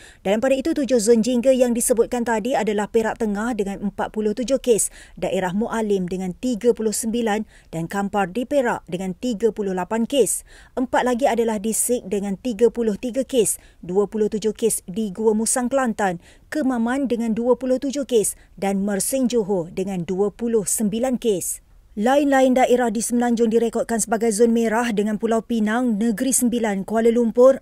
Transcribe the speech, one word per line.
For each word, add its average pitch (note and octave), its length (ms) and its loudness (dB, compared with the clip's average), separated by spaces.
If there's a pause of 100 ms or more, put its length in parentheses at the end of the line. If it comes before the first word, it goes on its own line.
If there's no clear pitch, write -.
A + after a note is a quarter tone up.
(220)
Dalam G3 160 0
pada C4+ 160 2
itu, C4+ 160 -2
tujuh C4 320 0
zon A3+ 160 6
jingga A#3+ 320 2
yang B3 240 4
disebutkan A#3 480 0
tadi A3+ 320 -2
adalah G#3 320 -2
Perak A3 320 -2
Tengah G#3+ 400 -4
dengan G3+ 320 -6
empat - 240 -8
puluh G#3+ 240 -2
tujuh B3+ 240 -2
kes, G#3+ 320 2 (240)
Daerah F3+ 320 -2
Mualim G3+ 560 -2
dengan F#3 240 -6
tiga A#3+ 400 0
puluh A3 240 0
sembilan A3 480 -2 (320)
dan E3 160 -6
Kampar G3+ 400 -2
di B3 160 -4
Perak A#3+ 400 0
dengan F#3 320 -6
tiga A3+ 320 0
puluh G3 240 -4
lapan G#3+ 320 -2
kes. B3 400 0 (320)
Empat B3+ 320 0
lagi A#3 160 0
adalah A3 320 0
di G#3 160 -4
Sik A#3+ 320 -2
dengan G3 320 -4
tiga A#3 320 2
puluh A3 240 -2
tiga A#3+ 320 -4
kes, A3+ 320 0 (240)
dua F#3 240 0
puluh G#3 240 -2
tujuh G#3+ 240 -2
kes - 320 -2
di G#3 240 -6
Gua A3 240 2
Musang A3+ 320 0
Kelantan, A3 560 0 (320)
Kemaman B3+ 560 0
dengan A#3 240 0
dua A#3+ 240 2
puluh B3+ 240 0
tujuh C#4 240 -4
kes G#3+ 320 0 (160)
dan G3 320 -2
Mersing G#3 400 -2
Johor F#3+ 480 0
dengan F#3+ 320 -4
dua F#3+ 240 0
puluh A3+ 320 0
sembilan A3+ 560 -2
kes. G3 420 -2 (380)
Lain-lain C4+ 560 4
daerah B3 400 4
di A3+ 80 -2
Semenanjung A#3 480 2
direkodkan A3+ 480 0
sebagai A3+ 320 0
zon A3+ 240 4
merah A#3 400 0
dengan G#3 240 -2
Pulau A3+ 240 0
Pinang, A3+ 560 0
Negeri A#3 320 0
Sembilan, A3 560 0
Kuala A3+ 240 2
Lumpur, A#3+ 500 6